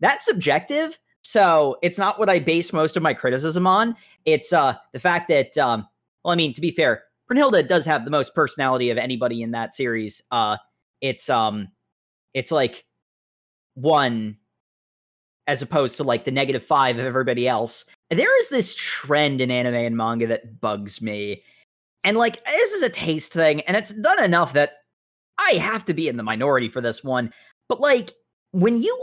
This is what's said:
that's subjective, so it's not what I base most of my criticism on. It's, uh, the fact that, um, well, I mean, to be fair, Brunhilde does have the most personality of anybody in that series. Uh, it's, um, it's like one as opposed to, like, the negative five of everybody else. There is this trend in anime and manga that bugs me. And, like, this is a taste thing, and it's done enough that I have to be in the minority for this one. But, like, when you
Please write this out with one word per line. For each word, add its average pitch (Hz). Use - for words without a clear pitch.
that's 277
subjective, 285
so 160
it's 175
not 196
what 208
I 180
base 165
most 160
of 170
my 147
criticism 156
on. 220
It's, 156
uh, 151
the 135
fact 170
that, 143
um, 117
well, 175
I -
mean, 160
to -
be 165
fair, -
Brunhilde 247
does 170
have 147
the 135
most 147
personality 131
of 117
anybody 120
in 113
that 113
series. 113
Uh, 110
it's, 135
um, 107
it's 131
like 139
one 123
as 143
opposed 139
to, 151
like, 127
the 135
negative 131
five 135
of 127
everybody 123
else. -
There 415
is 466
this 240
trend 143
in 127
anime 123
and 117
manga 113
that 113
bugs 101
me. 104
And, 208
like, 233
this 392
is 392
a 247
taste 160
thing, 156
and 185
it's 214
done 294
enough 170
that 147
I 370
have 202
to 170
be 156
in 120
the 113
minority 120
for 131
this 117
one. 123
But, 247
like, 262
when 202
you 403